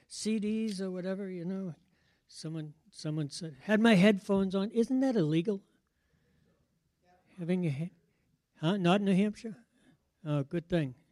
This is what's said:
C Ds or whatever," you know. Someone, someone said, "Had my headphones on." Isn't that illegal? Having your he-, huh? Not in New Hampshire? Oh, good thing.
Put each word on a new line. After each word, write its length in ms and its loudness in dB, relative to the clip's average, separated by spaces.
C 320 -4
Ds 420 -4
or 100 -6
whatever," 380 -6
you 160 -8
know. 300 -6
Someone, 460 -10
someone 380 -4
said, 320 -12
"Had 180 2
my 160 8
headphones 600 4
on." 160 -2
Isn't 300 0
that 140 2
illegal? 460 0
Having 240 -2
your 100 0
he-, 180 -8
huh? 180 0
Not 220 4
in 60 -2
New 100 4
Hampshire? 420 -2
Oh, 180 0
good 260 -8
thing. 260 0